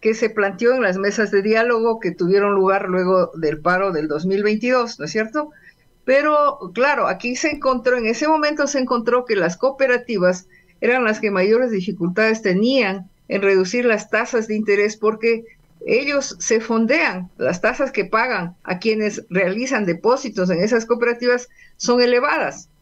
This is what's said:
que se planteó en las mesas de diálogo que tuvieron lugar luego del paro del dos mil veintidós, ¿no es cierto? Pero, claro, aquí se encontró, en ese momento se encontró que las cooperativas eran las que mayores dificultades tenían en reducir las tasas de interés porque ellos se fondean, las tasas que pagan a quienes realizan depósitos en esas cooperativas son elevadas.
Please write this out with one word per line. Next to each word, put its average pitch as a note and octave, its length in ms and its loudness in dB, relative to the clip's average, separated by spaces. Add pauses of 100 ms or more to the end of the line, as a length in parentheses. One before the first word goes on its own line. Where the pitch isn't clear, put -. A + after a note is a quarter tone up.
que A3 120 2
se A3 160 0
planteó G#3+ 440 0
en C4 80 0
las F#3+ 160 2
mesas G3+ 340 0
de G3+ 100 4
diálogo A3+ 580 2
que F3+ 120 -2
tuvieron G3+ 440 2
lugar F#3+ 320 2
luego F#3 480 2
del D#3 240 -2
paro F3+ 320 0
del D#3 160 -2
dos D3+ 180 -4
mil G3 180 0
veintidós, A3+ 560 0
¿no - 60 -8
es F3 60 -8
cierto? A3 400 -4 (540)
Pero, C#4+ 680 2
claro, B3 340 0
aquí A#3 280 -4
se D4+ 160 -2
encontró, B3+ 460 0
en A3+ 100 -2
ese A#3+ 200 -2
momento D4+ 380 0
se C#4 140 -2
encontró B3 460 0
que A3+ 100 -2
las F3 220 0
cooperativas A#3+ 920 0 (340)
eran B3 220 2
las G#3+ 160 0
que G#3+ 120 -2
mayores A3 400 2
dificultades G#3 680 -2
tenían G3+ 680 0 (180)
en G3 140 -2
reducir G3 440 2
las A3 240 0
tasas A3 380 -2
de G#3+ 80 -4
interés G#3 420 0
porque A3 460 0 (420)
ellos C#4 540 0
se A3+ 220 0
fondean, A3+ 760 0
las E3 240 -2
tasas B3+ 300 -2
que G3+ 140 -2
pagan G#3+ 580 -2
a F3+ 160 -6
quienes G#3+ 500 -2
realizan G#3 560 0
depósitos G3 640 -2
en E3+ 120 0
esas A3+ 240 0
cooperativas A#3+ 640 0 (300)
son B3 240 2
elevadas. B3 680 0 (120)